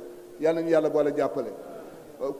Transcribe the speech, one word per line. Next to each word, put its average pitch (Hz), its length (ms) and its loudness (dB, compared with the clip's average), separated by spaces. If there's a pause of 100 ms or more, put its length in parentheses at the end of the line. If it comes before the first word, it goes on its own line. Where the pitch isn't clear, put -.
(400)
Yal 156 160 4
nañu 165 140 0
Yàlla 156 200 6
boole 147 260 4
jàppale. 135 360 0 (680)
Waaw, 143 200 -2